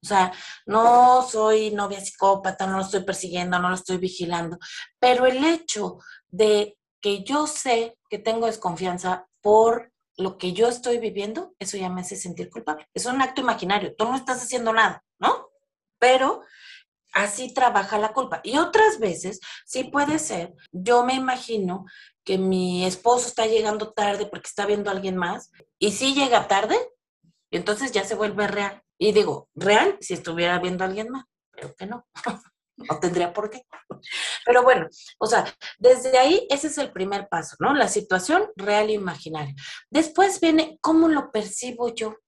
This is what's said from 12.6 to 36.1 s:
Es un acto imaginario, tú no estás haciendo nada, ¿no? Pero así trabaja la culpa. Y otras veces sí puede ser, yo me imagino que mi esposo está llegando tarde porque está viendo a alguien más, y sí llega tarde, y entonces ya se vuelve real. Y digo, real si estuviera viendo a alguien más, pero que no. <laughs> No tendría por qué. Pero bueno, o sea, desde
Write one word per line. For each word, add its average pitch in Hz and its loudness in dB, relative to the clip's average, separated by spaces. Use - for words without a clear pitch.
Es - -6
un 262 0
acto 262 -2
imaginario, 208 -2
tú 214 0
no 247 -2
estás 254 -6
haciendo 233 -2
nada, 214 2
¿no? 311 -2
Pero 254 4
así 208 -4
trabaja 214 0
la 220 -2
culpa. 165 -4
Y 240 -2
otras 427 4
veces 196 -4
sí - -6
puede 294 -2
ser, 180 -6
yo 240 2
me 262 0
imagino 233 -4
que 190 -2
mi 185 0
esposo 233 0
está 226 -2
llegando 214 0
tarde 202 -2
porque - -14
está 202 -6
viendo 202 -2
a - -4
alguien 190 -4
más, 180 -6
y 202 0
sí 269 0
llega 262 2
tarde, 214 2
y 170 -6
entonces 214 -4
ya 196 0
se 220 -4
vuelve 208 -2
real. 202 -6
Y 202 2
digo, 180 2
real 277 2
si - -8
estuviera 170 -2
viendo 180 -4
a - -4
alguien 214 -8
más, 262 -12
pero - -16
que 190 -14
no. 240 -14
<laughs> - -10
No - -6
tendría 175 -2
por 208 -6
qué. - -18
Pero 247 6
bueno, 202 6
o 220 -2
sea, 214 2
desde 254 6